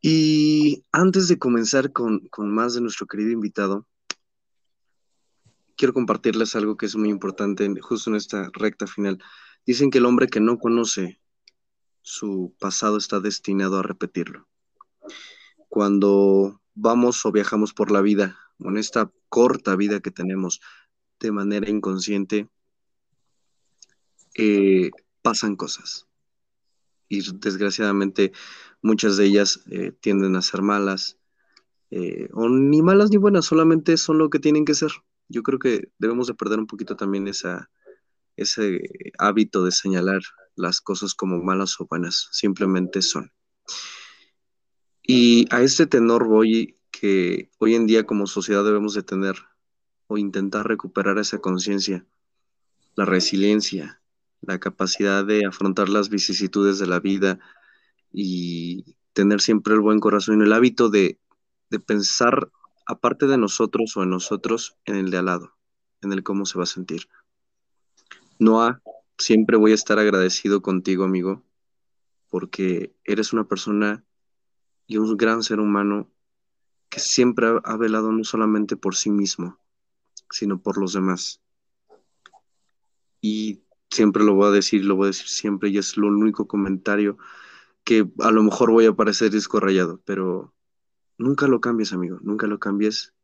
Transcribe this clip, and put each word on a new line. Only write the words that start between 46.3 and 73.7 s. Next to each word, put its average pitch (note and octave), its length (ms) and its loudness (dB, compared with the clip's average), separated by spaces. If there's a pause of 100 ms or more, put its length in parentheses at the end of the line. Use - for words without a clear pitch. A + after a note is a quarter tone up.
que F#2 680 -2
hoy A2+ 180 4
en A#2 100 2
día A2 200 4
como G2+ 220 -2
sociedad G2+ 360 -2
debemos G#2 300 0
de G2+ 100 -6
tener F#2+ 320 -4 (720)
o G#2+ 100 -6
intentar G2 480 -4
recuperar G2+ 520 -4
esa G#2+ 220 -6
conciencia, F#2+ 640 -4 (880)
la G2+ 80 -2
resiliencia, F#2+ 1000 0 (400)
la F#2 180 -8
capacidad G2 680 -2
de G#2 200 2
afrontar F#2+ 440 -2
las G#2 200 0
vicisitudes G2 720 0
de F#2+ 80 -2
la F2+ 120 0
vida F#2+ 400 0 (720)
y F2 840 -8 (180)
tener G2+ 280 2
siempre G#2+ 320 2
el G#2+ 80 4
buen G#2+ 180 2
corazón G#2 400 2
y G#2+ 40 4
el G#2 100 4
hábito A#2 360 4
de, G2 300 2 (500)
de A2 100 -6
pensar A#2+ 720 0 (340)
aparte A#2+ 420 -2
de C3+ 100 2
nosotros A2 600 -2
o F#2+ 60 -2
en F#2 60 0
nosotros, G2+ 760 -4
en G#2 100 -4
el F#2+ 160 -2
de F2+ 60 -2
al F#2 80 -2
lado, F2+ 300 -6 (460)
en G2 120 -6
el F#2+ 100 -6
cómo G2 220 -4
se - 120 -8
va F2+ 60 -4
a F2 40 -4
sentir. E2+ 400 -10 (1300)
Noah, A2+ 420 2 (360)
siempre A2 400 2
voy G#2+ 160 6
a - 20 6
estar G#2+ 240 0
agradecido G2 600 0
contigo, F#2 420 -2
amigo, F#2+ 400 -4 (840)
porque F#2 720 -6
eres G#2 300 -2
una A2 140 -2
persona G#2 560 -2 (840)